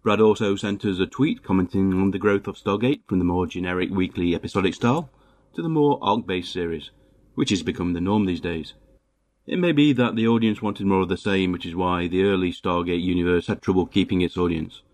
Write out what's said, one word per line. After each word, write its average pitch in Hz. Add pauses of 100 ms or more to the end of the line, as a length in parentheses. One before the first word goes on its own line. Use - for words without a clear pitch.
Brad 107
also 104
sent 101
us 92
a 95
tweet 131
commenting 95
on 95
the 98
growth 101
of 98
Stargate 107
from 95
the 87
more 87
generic 90
weekly 90
episodic 92
style 139 (460)
to 165
the 170
more 147
arc-based 98
series, 85 (440)
which -
has 95
become 90
the 87
norm 101
these 90
days. 82 (720)
It -
may 175
be 147
that 120
the 113
audience 113
wanted 101
more 95
of 90
the 92
same, 95
which 87
is 85
why 90
the 92
early 92
Stargate 87
universe 87
had 104
trouble 92
keeping 92
its 87
audience. 85 (120)